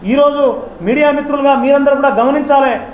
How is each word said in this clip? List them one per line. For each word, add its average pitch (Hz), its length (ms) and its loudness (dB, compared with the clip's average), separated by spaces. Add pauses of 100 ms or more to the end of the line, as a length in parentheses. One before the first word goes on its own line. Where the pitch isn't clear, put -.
ఈరోజు 277 580 0 (200)
మీడియా 285 280 0
మిత్రులుగా 277 440 0
మీరందరూ 277 420 2
కూడా 277 120 0
గమనించాలి 269 720 0 (140)